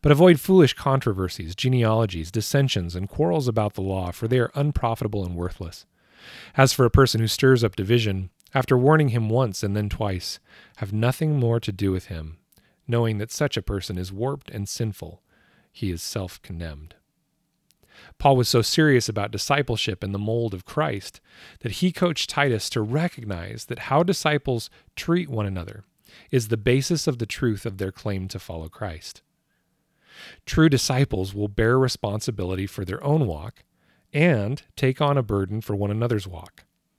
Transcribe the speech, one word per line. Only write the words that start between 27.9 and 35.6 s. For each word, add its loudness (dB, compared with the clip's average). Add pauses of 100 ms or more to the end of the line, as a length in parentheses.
claim -6
to -10
follow -10
Christ. -12 (1200)
True 4
disciples 0
will -4
bear 2
responsibility -2
for -8
their -8
own 2
walk -8 (480)
and 2 (140)
take 0
on 2
a 2
burden -2